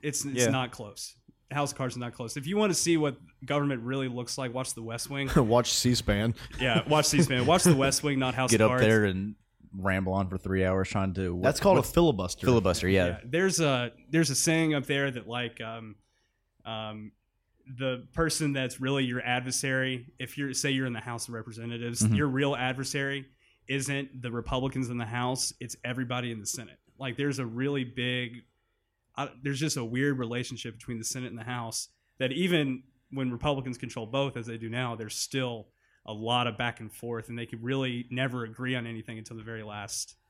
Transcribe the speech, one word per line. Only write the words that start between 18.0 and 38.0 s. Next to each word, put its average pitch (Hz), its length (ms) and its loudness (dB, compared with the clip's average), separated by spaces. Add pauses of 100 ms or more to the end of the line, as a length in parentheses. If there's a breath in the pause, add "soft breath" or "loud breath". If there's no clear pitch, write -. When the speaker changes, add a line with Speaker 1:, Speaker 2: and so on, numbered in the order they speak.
Speaker 1:
person 156 400 2
that's 131 260 -4
really 135 240 2
your 123 160 -2
adversary, 127 880 -2 (120)
if 131 200 -10
you're, 139 160 -4
say 143 160 0
you're 135 160 0
in 120 80 -4
the 110 60 -6
House 117 280 -8
of 120 60 -10
Representatives, 117 680 -6
Speaker 2:
Mm-hmm. 107 120 6
Speaker 1:
your 147 140 4
real 139 280 2
adversary 135 680 -4 (420)
isn't 135 540 -4
the 120 100 -6
Republicans 127 560 -2
in 123 80 -6
the 120 80 -4
House, 123 560 -2
it's 123 240 -10
everybody 123 480 -4
in 110 80 -8
the 98 60 -12
Senate. 95 320 -10 (200)
Like, 131 200 -6
there's 143 200 -2
a 135 80 -4
really 131 380 -2
big, 123 600 -4 (760)
uh, 143 100 -4 (140)
there's 139 180 -2
just 151 160 0
a 127 80 -4
weird 131 340 2
relationship 120 600 -6
between 123 200 -8
the 110 60 -8
Senate 127 260 -6
and 117 80 -10
the 110 60 -12
House 120 440 -6 (300)
that 131 140 0
even 151 500 2 (280)
when 131 200 -2
Republicans 127 480 -2
control 117 280 -8
both, 131 300 -2
as 113 100 -8
they 117 100 -8
do 113 120 -8
now, 120 280 -2
there's 110 180 -10
still 120 540 -4 (380)
a 110 60 -10
lot 117 340 0
of 110 120 -2
back 120 220 -2
and 110 120 -12
forth, 117 360 -8
and 120 100 -8
they 117 80 -8
could 113 160 -10
really 127 480 -2